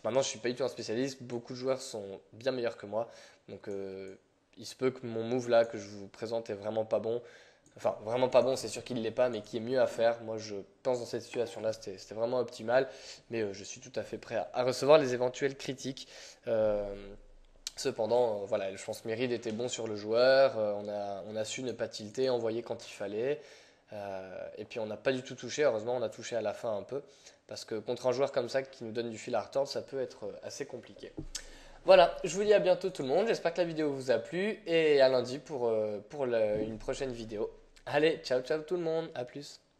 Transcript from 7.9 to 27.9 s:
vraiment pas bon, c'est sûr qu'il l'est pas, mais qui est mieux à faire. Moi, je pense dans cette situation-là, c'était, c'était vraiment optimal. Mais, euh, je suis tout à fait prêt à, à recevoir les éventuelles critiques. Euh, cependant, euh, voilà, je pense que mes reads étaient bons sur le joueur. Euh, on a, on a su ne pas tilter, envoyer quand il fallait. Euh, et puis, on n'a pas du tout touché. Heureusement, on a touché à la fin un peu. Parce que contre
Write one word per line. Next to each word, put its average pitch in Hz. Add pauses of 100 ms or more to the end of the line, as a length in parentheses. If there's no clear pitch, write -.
vraiment 120
pas 123
bon, 131
c'est 117
sûr 117
qu'il 123
l'est 110
pas, 127
mais 107
qui -
est -
mieux 123
à 120
faire. 117
Moi, 110
je 104 (260)
pense 127
dans 117
cette 117
situation-là, 110
c'était, 98
c'était -
vraiment 117
optimal. 117 (400)
Mais, 117
euh, 101
je 98
suis -
tout 127
à 113
fait 104
prêt 113
à, 95
à 123
recevoir 135
les 131
éventuelles 127
critiques. 135 (400)
Euh, 107 (920)
cependant, 117
euh, 98
voilà, 98
je -
pense -
que -
mes 113
reads 123
étaient 113
bons 117
sur 117
le 107
joueur. 120
Euh, 104
on 104
a, 101
on 107
a 110
su -
ne 123
pas 110
tilter, 110
envoyer 117
quand 117
il -
fallait. 117 (520)
Euh, 95 (100)
et 107
puis, 123
on 110
n'a 107
pas 139
du 127
tout 127
touché. 127
Heureusement, 117
on 123
a -
touché 120
à 110
la 104
fin 113
un 98
peu. 95 (420)
Parce -
que 117
contre 117